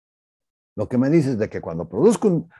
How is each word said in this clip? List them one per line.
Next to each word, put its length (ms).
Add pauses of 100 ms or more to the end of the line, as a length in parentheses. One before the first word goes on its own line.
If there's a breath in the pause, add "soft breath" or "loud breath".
(760)
Lo 100
que 120
me 100
dices 300
de 100
que 140
cuando 260
produzco 400
un, 320